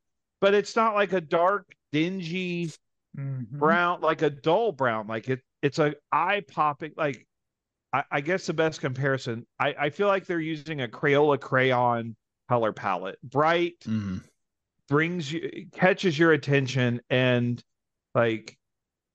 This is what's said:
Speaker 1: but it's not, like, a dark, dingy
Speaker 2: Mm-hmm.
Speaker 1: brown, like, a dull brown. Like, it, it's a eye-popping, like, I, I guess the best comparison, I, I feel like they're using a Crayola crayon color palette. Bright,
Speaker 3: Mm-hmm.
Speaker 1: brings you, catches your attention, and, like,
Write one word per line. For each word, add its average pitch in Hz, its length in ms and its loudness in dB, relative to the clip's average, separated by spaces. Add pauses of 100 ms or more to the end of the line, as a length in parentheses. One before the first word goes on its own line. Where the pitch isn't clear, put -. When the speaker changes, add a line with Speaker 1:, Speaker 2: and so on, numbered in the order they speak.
(400)
Speaker 1:
but 196 140 4
it's 202 240 0
not, 226 180 2
like, 202 160 2
a 185 100 0
dark, 175 540 0 (160)
dingy 175 800 -4 (440)
Speaker 2:
Mm-hmm. 135 440 -8
Speaker 1:
brown, 170 420 2
like, 156 220 0
a 151 80 4
dull 160 400 0
brown. 120 340 -2
Like, 113 240 -6
it, 127 120 -4 (200)
it's 143 160 0
a 151 160 2 (180)
eye-popping, 160 840 -2
like, 147 300 -4 (680)
I, 135 160 0
I 147 120 -2
guess 185 260 -4
the 175 80 -2
best 156 260 0
comparison, 127 640 -2 (140)
I, 135 200 -2
I 147 120 0
feel 202 160 -2
like 190 180 0
they're 175 140 -4
using 156 420 -6
a 123 60 -4
Crayola 143 520 2
crayon 123 760 0 (340)
color 113 240 2
palette. 95 480 -6
Bright, 165 600 0
Speaker 3:
Mm-hmm. 104 360 -4 (720)
Speaker 1:
brings 160 420 -2
you, - 420 -8
catches 185 440 2
your 165 160 6
attention, 131 720 0
and, 123 560 2 (520)
like, 113 420 -2 (580)